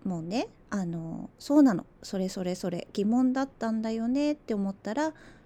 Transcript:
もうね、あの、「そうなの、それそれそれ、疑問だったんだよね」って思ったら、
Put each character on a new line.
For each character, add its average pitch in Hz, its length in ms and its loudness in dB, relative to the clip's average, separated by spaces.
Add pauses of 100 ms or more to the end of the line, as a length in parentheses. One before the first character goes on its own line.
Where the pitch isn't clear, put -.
も 175 140 -4
う - 20 -6
ね、 220 260 -4 (220)
あ 196 160 -2
の、 165 520 -6
「そ 285 200 2
う 302 60 10
な 247 100 8
の、 - 120 -2 (160)
そ - 160 -8
れ 185 120 0
そ 190 120 -8
れ 180 140 -4
そ 185 140 -4
れ、 170 240 -4
疑 202 100 0
問 254 300 4
だ 269 80 0
っ 269 80 -2
た 226 220 -4
ん 220 100 -2
だ 220 100 -2
よ 226 160 -2
ね」 285 260 2
っ - 40 -12
て - 160 -6
思 196 160 0
っ 196 40 -4
た 202 200 -8
ら、 311 200 0 (320)